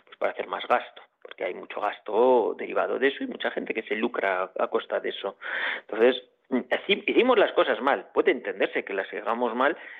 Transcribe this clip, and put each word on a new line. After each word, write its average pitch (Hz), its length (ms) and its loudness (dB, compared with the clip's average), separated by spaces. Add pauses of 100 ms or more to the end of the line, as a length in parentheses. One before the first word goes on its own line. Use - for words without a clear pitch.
Pues - 120 -20
para - 140 0
hacer - 160 -8
más 92 200 -8
gasto, - 340 0 (200)
porque - 240 -8
hay 90 80 -4
mucho - 280 -8
gasto 104 760 2
derivado 98 420 -2
de 131 80 2
eso 135 160 -2
y 269 40 -6
mucha 123 240 -6
gente - 220 -6
que 110 100 -4
se - 120 -4
lucra 98 480 0
a, 98 200 -2
a - 40 0
costa 104 320 -2
de 98 100 -4
eso. 98 280 -8 (440)
Entonces, 117 400 2 (480)
así - 380 0
hicimos 226 300 4
las 170 160 4
cosas 131 280 2
mal. 123 320 2
Puede - 180 4
entenderse 120 520 -2
que 98 100 -8
las 95 200 -4
hagamos 110 420 -2
mal 131 220 2 (220)